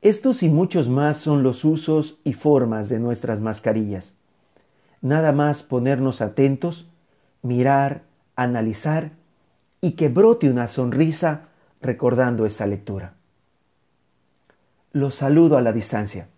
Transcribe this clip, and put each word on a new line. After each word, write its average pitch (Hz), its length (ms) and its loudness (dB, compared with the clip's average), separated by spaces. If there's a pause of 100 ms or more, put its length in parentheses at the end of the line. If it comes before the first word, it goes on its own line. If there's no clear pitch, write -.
Estos 214 420 2
y 170 40 4
muchos 160 400 2
más 143 300 0
son 147 260 0
los 127 220 0
usos 156 580 -2
y 143 80 -4
formas 117 560 0
de 113 120 -4
nuestras 117 420 -4
mascarillas. 110 720 -4 (880)
Nada 151 320 2
más 147 280 0
ponernos 127 600 -2
atentos, 135 640 -2 (540)
mirar, 135 640 0 (340)
analizar 123 760 -4 (720)
y 175 100 0
que 165 160 0
brote 196 420 4
una 120 200 -2
sonrisa 151 800 -2 (320)
recordando 123 640 0
esta 107 200 -4
lectura. 98 500 -8 (1800)
Los 139 220 -2
saludo 147 420 4
a 127 40 4
la 117 120 2
distancia. 104 640 -6